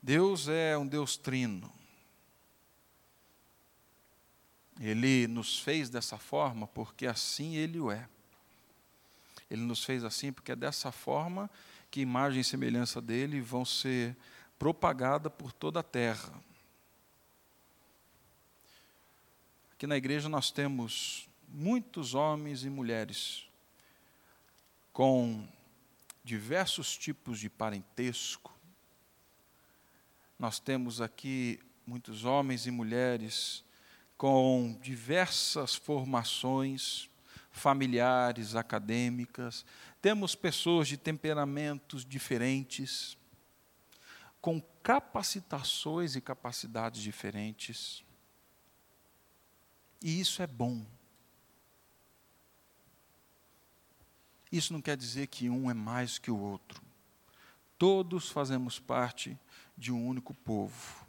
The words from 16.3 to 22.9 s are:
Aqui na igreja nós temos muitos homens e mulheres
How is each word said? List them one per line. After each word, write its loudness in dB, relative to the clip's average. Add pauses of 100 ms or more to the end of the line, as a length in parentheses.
Aqui -8
na 2
igreja 0
nós 2
temos -2 (180)
muitos -2
homens 0
e -4
mulheres -4 (1500)